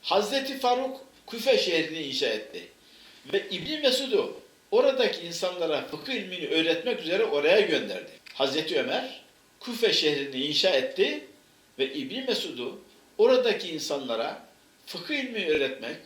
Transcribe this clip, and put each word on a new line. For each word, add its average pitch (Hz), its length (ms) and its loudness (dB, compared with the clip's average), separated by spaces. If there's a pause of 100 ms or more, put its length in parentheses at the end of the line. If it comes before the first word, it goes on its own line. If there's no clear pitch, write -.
Hazreti 269 580 0
Faruk 254 420 0 (260)
Küfe 233 300 2
şehrini 165 440 0
inşa 135 260 -2
etti 107 400 -6 (680)
ve - 160 -2
İbn 294 320 -6
Mesud'u 254 580 0 (320)
oradaki 247 540 4
insanlara 170 600 -2
fıkıh 196 280 -8
ilmini 180 340 -6
öğretmek 165 540 0
üzere 185 240 2
oraya 151 340 4
gönderdi. 110 520 0 (220)
Hazreti 151 460 0
Ömer 185 420 -4 (400)
Küfe 226 320 0
şehrini 139 520 0
inşa 143 240 2
etti 185 580 0 (520)
ve 135 140 0
İbn 151 340 -6
Mesud'u 123 540 -4 (360)
oradaki 240 520 4
insanlara 135 760 -4 (400)
fıkıh - 300 -8
ilmi 233 320 -4
öğretmek 135 480 -2 (100)